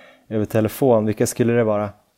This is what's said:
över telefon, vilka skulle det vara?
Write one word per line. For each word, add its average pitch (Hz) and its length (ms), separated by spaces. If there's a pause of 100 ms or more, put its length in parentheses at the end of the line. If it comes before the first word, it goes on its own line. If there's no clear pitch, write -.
(300)
över 107 160
telefon, 110 600
vilka 107 200
skulle 117 280
det 120 100
vara? 104 260 (280)